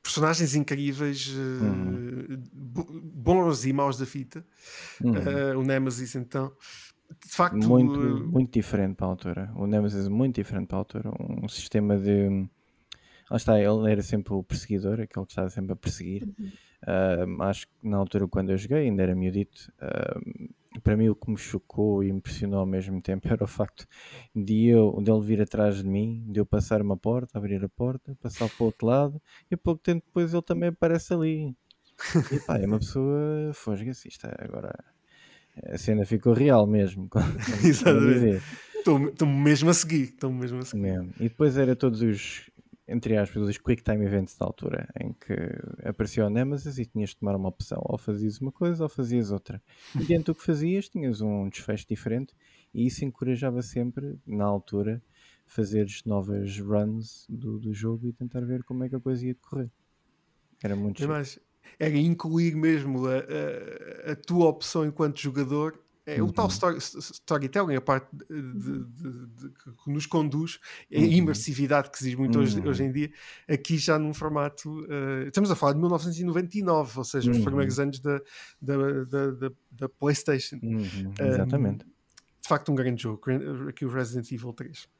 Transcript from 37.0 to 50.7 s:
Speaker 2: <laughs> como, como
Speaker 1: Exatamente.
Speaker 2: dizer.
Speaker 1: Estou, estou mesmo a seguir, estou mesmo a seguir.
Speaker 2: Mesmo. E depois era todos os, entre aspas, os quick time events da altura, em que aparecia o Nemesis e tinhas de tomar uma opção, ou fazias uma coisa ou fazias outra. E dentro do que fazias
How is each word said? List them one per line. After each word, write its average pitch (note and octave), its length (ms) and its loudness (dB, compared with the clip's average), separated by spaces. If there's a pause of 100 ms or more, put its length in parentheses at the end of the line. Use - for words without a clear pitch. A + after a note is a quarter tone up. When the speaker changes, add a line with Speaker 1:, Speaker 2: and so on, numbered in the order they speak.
Speaker 2:
<laughs> - 0 -
como, - 160 2
como - 420 0
Speaker 1:
Exatamente. D3 460 6
Speaker 2:
dizer. A2 300 4 (320)
Speaker 1:
Estou, D3+ 340 4
estou D3 200 2
mesmo C#3+ 420 6
a E3+ 40 6
seguir, D#3 360 0
estou C3 200 -4
mesmo B2+ 280 -4
a B2+ 80 -6
seguir. G2+ 160 -4
Speaker 2:
Mesmo. F#2 360 -2
E A2+ 120 0
depois C#3+ 260 4
era B2+ 180 6
todos A#2 280 2
os, - 480 -2 (360)
entre A2+ 300 0
aspas, G#2 320 0
os G#2 80 -2
quick - 260 0
time G#2+ 220 0
events G2 320 0
da - 80 -4
altura, - 420 -6 (140)
em - 140 -8
que - 180 -10 (560)
aparecia G#2+ 380 0
o - 20 0
Nemesis C#3 480 -2
e A#2+ 80 -4
tinhas G#2+ 260 -4
de - 60 -20
tomar G2+ 180 -2
uma F#2+ 140 -2
opção, - 340 -8
ou - 140 -4
fazias G#2+ 440 -4
uma C3+ 120 -6
coisa E3+ 300 -2
ou D3+ 80 -2
fazias A#2+ 400 0
outra. G2 320 -6 (360)
E D#3+ 60 0
dentro D#3+ 300 2
do - 20 -4
que - 80 -20
fazias E3+ 460 0